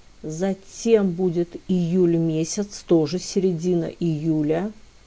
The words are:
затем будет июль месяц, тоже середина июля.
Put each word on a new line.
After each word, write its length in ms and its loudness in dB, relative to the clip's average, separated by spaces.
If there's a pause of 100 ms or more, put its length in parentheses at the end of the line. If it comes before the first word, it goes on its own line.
(220)
затем 920 0
будет 440 -2 (120)
июль 480 2
месяц, 680 -2
тоже 340 2
середина 640 -2
июля. 880 -2 (340)